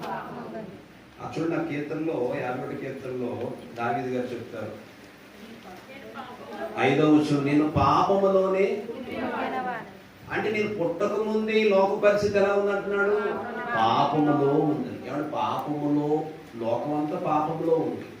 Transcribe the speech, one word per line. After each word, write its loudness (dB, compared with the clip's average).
ఆ, -10
చూడండి, -2
ఆ -2
కీర్తనలో, -4
యాభై -4
ఒకటి -8
కీర్తనలో -6
దావీదు -4
గారు -2
చెప్తారు, -8
ఐదవ 4
వచనం, 4
"నేను 4
పాపములోనే," 4
అంటే -2
నేను 0
పుట్టక 0
ముందే 2
ఈ 4
లోక 4
పరిస్థితి 4
ఎలా 4
ఉందంటున్నాడు? 2
పాపములో 4
ఉంది. 0
ఏమంటే, -4
పాపములో 0
లోకం 0
అంతా -2
పాపములో 2
ఉంది. -2